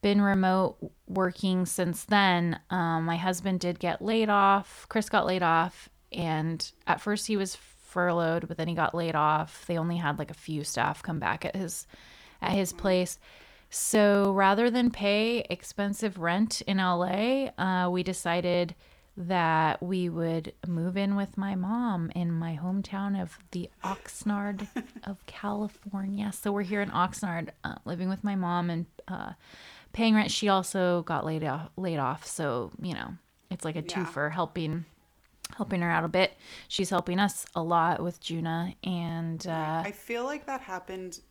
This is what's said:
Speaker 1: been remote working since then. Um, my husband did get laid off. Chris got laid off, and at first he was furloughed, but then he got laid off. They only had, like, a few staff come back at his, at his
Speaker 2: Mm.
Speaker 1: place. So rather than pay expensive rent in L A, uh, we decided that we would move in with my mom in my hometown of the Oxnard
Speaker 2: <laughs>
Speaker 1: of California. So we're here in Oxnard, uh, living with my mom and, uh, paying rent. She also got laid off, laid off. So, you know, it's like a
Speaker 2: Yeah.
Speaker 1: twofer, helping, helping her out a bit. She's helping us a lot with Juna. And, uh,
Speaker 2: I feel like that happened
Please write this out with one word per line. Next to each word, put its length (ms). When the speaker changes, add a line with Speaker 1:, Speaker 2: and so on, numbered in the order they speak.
Speaker 1:
been 180
remote 560
working 600
since 380
then. 540
Um, 340
my 120
husband 440
did 180
get 240
laid 260
off. 600
Chris 200
got 180
laid 160
off, 460
and 580
at 140
first 260
he 100
was 200
furloughed, 920
but 80
then 120
he 60
got 200
laid 220
off. 500
They 120
only 180
had, 220
like, 120
a 40
few 300
staff 380
come 160
back 260
at 120
his, 300
at 120
his 200
Speaker 2:
Mm. 60
Speaker 1:
place. 400
So 600
rather 380
than 200
pay 600
expensive 680
rent 440
in 180
L 240
A, 540
uh, 320
we 120
decided 720
that 640
we 260
would 460
move 280
in 200
with 200
my 200
mom 580
in 160
my 320
hometown 580
of 160
the 180
Oxnard 840
Speaker 2:
<laughs> 180
Speaker 1:
of 220
California. 1040
So 200
we're 100
here 200
in 80
Oxnard, 580
uh, 100
living 240
with 140
my 140
mom 340
and, 160
uh, 240
paying 220
rent. 160
She 180
also 540
got 240
laid 160
off, 340
laid 220
off. 280
So, 440
you 140
know, 200
it's 140
like 100
a 80
Speaker 2:
Yeah. 220
Speaker 1:
twofer, 260
helping, 540
helping 240
her 100
out 140
a 40
bit. 260
She's 220
helping 280
us 260
a 60
lot 380
with 200
Juna. 520
And, 640
uh, 360
Speaker 2:
I 60
feel 340
like 220
that 140
happened 580